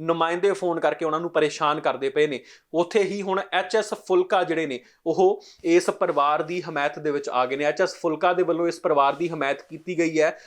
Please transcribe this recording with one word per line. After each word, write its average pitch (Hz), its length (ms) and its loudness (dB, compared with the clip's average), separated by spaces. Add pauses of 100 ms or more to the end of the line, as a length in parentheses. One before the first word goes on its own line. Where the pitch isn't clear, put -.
ਨੁਮਾਇੰਦੇ 170 500 0
ਫੋਨ 175 280 -2
ਕਰਕੇ 156 260 0
ਉਹਨਾਂ 156 140 -2
ਨੂੰ 170 100 -4
ਪਰੇਸ਼ਾਨ 151 500 0
ਕਰਦੇ 135 300 -2
ਪਏ 151 180 2
ਨੇ। 135 160 -8 (300)
ਉੱਥੇ 175 300 2
ਹੀ 196 180 -4
ਹੁਣ 190 200 -2 (120)
ਐਚ 190 220 -2
ਐਸ 214 180 0
ਫੁਲਕਾ 185 500 0
ਜਿਹੜੇ 160 220 -2
ਨੇ, 131 140 -6 (260)
ਉਹ 185 380 2 (200)
ਇਸ 175 260 4
ਪਰਿਵਾਰ 156 520 0
ਦੀ 175 200 -6
ਹਮਾਇਤ 147 380 -4
ਦੇ 151 120 -4
ਵਿੱਚ 143 180 -6
ਆ 127 160 2
ਗਏ 131 100 -4
ਨੇ। 143 80 -4
ਐਚ 151 180 0
ਐਸ 180 140 0
ਫੁਲਕਾ 170 380 0
ਦੇ 180 100 0
ਵੱਲੋਂ 170 240 0
ਇਸ 165 120 -4
ਪਰਿਵਾਰ 143 360 4
ਦੀ 170 140 -4
ਹਮਾਇਤ 139 320 -4
ਕੀਤੀ 160 360 -10
ਗਈ 160 240 2
ਹੈ 156 260 0